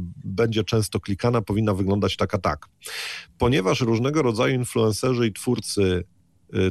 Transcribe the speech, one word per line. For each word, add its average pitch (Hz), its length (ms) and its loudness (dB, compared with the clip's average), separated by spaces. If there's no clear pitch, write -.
będzie 107 400 0
często 107 360 0
klikana, 117 420 0
powinna 104 320 0
wyglądać 98 420 0
tak - 180 -2
a 101 40 2
tak. 82 280 -4
Ponieważ 147 420 2
różnego 127 420 2
rodzaju 127 320 2
influencerzy 120 720 0
i 104 60 0
twórcy, 95 720 0
e, - 20 -2